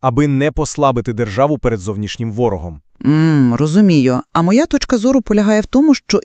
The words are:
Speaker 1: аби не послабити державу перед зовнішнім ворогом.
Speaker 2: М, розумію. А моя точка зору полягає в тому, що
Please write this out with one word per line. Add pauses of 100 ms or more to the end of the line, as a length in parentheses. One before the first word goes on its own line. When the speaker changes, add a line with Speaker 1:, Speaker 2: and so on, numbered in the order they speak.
Speaker 1:
аби
не
послабити
державу
перед
зовнішнім
ворогом. (260)
Speaker 2:
М,
розумію. (120)
А
моя
точка
зору
полягає
в
тому,
що